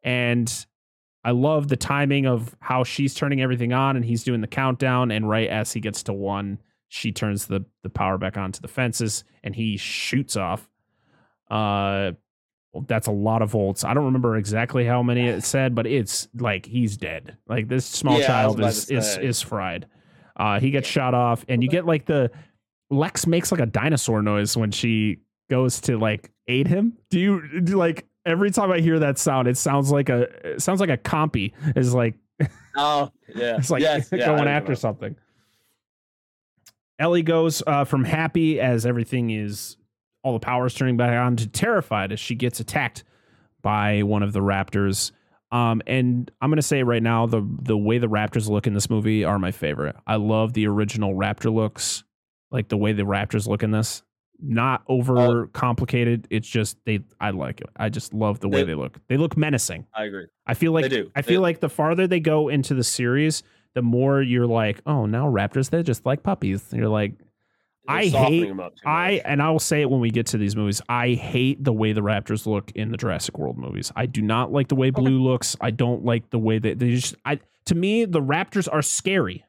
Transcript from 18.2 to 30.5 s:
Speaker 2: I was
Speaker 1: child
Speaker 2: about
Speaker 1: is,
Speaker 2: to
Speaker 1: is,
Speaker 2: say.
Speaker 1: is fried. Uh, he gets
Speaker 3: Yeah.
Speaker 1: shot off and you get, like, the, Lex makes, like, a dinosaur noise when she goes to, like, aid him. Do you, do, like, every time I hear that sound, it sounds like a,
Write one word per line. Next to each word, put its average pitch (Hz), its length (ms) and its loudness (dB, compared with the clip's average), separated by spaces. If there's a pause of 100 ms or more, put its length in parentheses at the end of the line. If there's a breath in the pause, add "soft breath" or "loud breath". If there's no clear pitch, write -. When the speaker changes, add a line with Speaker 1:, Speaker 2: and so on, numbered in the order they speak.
Speaker 2:
I 110 60 4
was 107 100 0
Speaker 1:
child - 20 -4
Speaker 2:
about 107 120 2
Speaker 1:
is, 104 160 -4
Speaker 2:
to 135 100 -2
Speaker 1:
is, 107 160 -2
Speaker 2:
say. 95 120 -4
Speaker 1:
is 120 160 -2
fried. 92 460 -6 (480 soft breath)
Uh, 104 240 0
he 131 120 2
gets 135 180 -2
Speaker 3:
Yeah. 139 140 0
Speaker 1:
shot 127 100 2
off 120 340 2
and 123 160 2
you 131 60 2
get, 170 160 2
like, 160 200 2
the, 139 260 2 (580 loud breath)
Lex - 360 -2
makes, 170 240 2
like, 165 120 2
a 120 40 4
dinosaur 113 560 0
noise 104 360 0
when 110 140 0
she 107 480 0 (300)
goes 127 320 2
to, 120 160 0
like, 107 340 -2 (180)
aid 135 180 2
him. 202 300 2 (120)
Do 185 80 2
you, 175 440 0
do, 185 160 2
like, 170 280 0 (200)
every 185 260 2
time 196 200 2
I 175 80 2
hear 160 200 4
that 139 180 2
sound, 131 320 2
it 123 80 0
sounds 139 340 2
like 143 160 2
a, 120 140 2 (320)